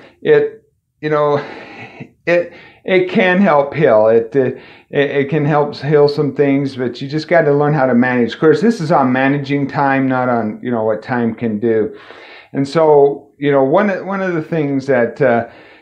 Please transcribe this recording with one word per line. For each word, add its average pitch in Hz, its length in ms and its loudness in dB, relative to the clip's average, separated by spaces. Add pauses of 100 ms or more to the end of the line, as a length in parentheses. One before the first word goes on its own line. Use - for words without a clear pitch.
(200)
it, - 440 0 (360)
you 151 100 -6
know, 147 260 0 (920)
it, 170 280 0 (320)
it 185 220 2
can 185 320 2
help 143 320 2
heal. 120 360 4
It, 113 260 0
uh, 127 240 0 (320)
it, 139 200 0
it 135 200 -2
can 151 140 0
help 143 320 0
heal 147 320 2
some 143 260 -4
things, 139 420 0
but 123 240 -6
you 139 80 -10
just 156 200 -6
gotta 160 240 2
learn 147 220 0
how 135 120 2
to 123 80 2
manage. 120 400 2
Of - 60 -14
course, 156 200 4
this 226 200 0
is 156 120 -2
on 131 200 2
managing 139 540 -2
time, 135 400 0
not 127 220 -2
on, 107 340 -2
you 123 80 -6
know, 113 140 -2
what 110 180 -2
time 120 320 -2
can 110 240 -4
do. 110 360 -2 (580)
And 139 140 -4
so, 147 720 2
you 143 120 -2
know, 139 140 2
one, 185 240 2 (180)
one 190 160 -6
of 185 120 -2
the 165 80 -4
things 143 440 -4
that, 123 340 0
uh, 117 280 0 (340)